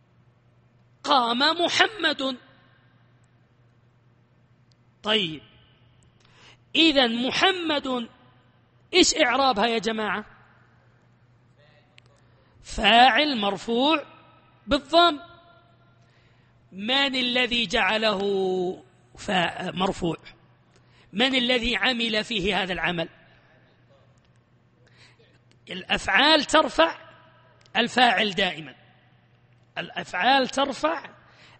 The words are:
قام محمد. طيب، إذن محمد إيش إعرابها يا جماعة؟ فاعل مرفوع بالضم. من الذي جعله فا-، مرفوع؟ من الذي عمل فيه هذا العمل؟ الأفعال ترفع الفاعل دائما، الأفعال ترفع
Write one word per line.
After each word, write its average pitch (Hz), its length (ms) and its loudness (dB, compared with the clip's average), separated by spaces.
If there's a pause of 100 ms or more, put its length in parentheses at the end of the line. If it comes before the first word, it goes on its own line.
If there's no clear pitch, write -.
(1040)
قام 240 340 2
محمد. 320 1000 0 (2750)
طيب، 196 400 -4 (1300)
إذن 262 500 2
محمد 294 840 -2 (840)
إيش 359 200 4
إعرابها 254 520 2
يا 226 120 0
جماعة؟ 214 460 -4 (2500)
فاعل 240 800 4
مرفوع 233 640 0 (600)
بالضم. 302 540 2 (1500)
من 262 440 -2
الذي 247 500 0
جعله 214 540 0 (1000)
فا-، 175 560 -4
مرفوع؟ 180 420 -2 (960)
من 262 220 0
الذي 240 420 0
عمل 226 480 -2
فيه 202 380 -4
هذا 185 100 -6
العمل؟ 165 360 -4 (2500)
الأفعال 208 760 2
ترفع 302 540 2 (800)
الفاعل 226 540 2
دائما، 160 440 -6 (1040)
الأفعال 190 680 0
ترفع 277 640 -4 (500)